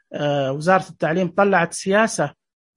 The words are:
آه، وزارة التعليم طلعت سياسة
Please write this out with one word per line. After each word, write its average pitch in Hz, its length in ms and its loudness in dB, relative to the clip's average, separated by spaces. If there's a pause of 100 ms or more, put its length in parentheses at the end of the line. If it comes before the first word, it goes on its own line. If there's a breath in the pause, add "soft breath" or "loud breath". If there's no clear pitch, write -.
(140)
آه، 143 380 -2
وزارة 185 380 0
التعليم 170 380 -2
طلعت 190 460 2
سياسة 196 600 0 (440)